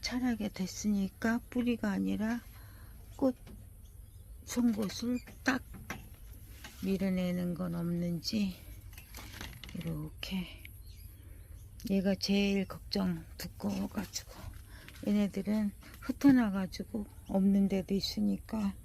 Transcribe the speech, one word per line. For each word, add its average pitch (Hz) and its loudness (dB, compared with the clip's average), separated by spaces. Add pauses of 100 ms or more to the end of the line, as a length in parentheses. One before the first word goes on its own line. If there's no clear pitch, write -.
차례가 240 0
됐으니까 202 0
뿌리가 233 2
아니라 196 0 (760)
꽃 262 4 (1080)
송곳을 233 2 (220)
딱 262 2 (1200)
밀어내는 180 2
건 170 -2
없는지. 175 0 (1120)
이렇게. 160 -4 (1300)
얘가 196 6
제일 196 4
걱정 180 0 (120)
두꺼워가지고, - -4 (760)
얘네들은 208 4 (300)
흩어나가지고 214 4 (220)
없는 196 8
데도 190 2
있으니까 202 0 (100)